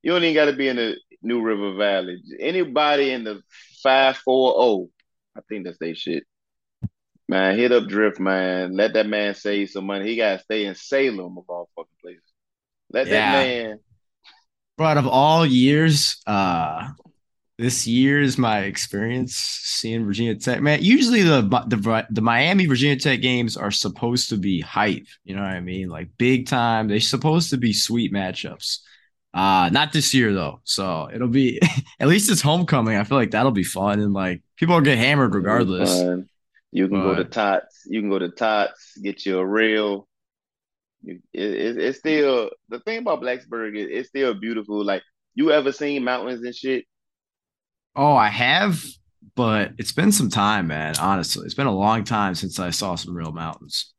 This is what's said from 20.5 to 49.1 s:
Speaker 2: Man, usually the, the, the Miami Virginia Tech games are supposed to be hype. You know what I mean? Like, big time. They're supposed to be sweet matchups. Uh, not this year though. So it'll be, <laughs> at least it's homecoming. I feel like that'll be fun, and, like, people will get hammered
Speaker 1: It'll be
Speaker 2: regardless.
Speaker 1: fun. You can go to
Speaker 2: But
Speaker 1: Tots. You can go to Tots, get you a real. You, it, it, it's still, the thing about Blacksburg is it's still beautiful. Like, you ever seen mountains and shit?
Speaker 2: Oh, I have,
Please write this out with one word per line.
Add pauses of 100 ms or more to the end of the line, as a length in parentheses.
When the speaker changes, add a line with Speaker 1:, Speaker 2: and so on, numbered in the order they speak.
Speaker 2:
Man,
usually
the, (260)
the,
the
Miami
Virginia
Tech
games
are
supposed
to
be
hype. (160)
You
know
what
I
mean?
Like,
big
time.
They're
supposed
to
be
sweet
matchups. (560)
Uh,
not
this
year
though.
So
it'll
be, (200)
<laughs>
at
least
it's
homecoming.
I
feel
like
that'll
be
fun,
and,
like, (160)
people
will
get
hammered
Speaker 1:
It'll
be
Speaker 2:
regardless.
Speaker 1:
fun. (420)
You
can
go
to
Speaker 2:
But
Speaker 1:
Tots.
You
can
go
to
Tots,
get
you
a
real. (1000)
You, (140)
it, (100)
it,
it's
still, (200)
the
thing
about
Blacksburg
is
it's
still
beautiful.
Like, (320)
you
ever
seen
mountains
and
shit? (1120)
Speaker 2:
Oh,
I
have, (520)